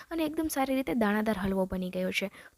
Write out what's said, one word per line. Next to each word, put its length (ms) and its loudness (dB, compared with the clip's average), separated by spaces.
અને 140 0
એકદમ 240 -2
સારી 260 0
રીતે 200 0
દાણાદાર 440 2
હલવો 280 2
બની 240 -4
ગયો 200 -2
છે. 200 -2